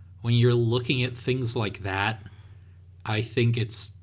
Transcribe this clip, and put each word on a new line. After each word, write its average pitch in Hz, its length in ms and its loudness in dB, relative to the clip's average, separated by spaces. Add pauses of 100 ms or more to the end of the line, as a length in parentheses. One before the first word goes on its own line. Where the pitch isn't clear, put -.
(220)
when 117 140 2
you're 120 180 6
looking 123 500 0
at 123 140 -4
things 127 380 -2
like 101 280 -4
that, 98 380 -2 (840)
I 107 180 -2
think 117 340 2
it's - 340 -4 (120)